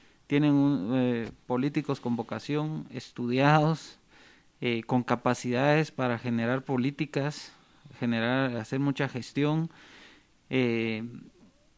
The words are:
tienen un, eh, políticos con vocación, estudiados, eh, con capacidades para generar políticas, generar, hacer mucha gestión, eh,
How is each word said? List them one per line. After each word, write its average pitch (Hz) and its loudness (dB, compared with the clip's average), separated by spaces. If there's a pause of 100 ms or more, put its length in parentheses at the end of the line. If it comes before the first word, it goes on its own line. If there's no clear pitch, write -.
(280)
tienen 147 4
un, 139 4
eh, 123 0 (140)
políticos 139 -2
con 120 -2
vocación, 147 -4
estudiados, 143 2 (600)
eh, 117 -2
con 127 2
capacidades 127 0
para 123 -2
generar 120 -2
políticas, 139 -2 (480)
generar, 120 0
hacer 117 -4
mucha 139 0
gestión, 151 -2 (800)
eh, 113 -2 (760)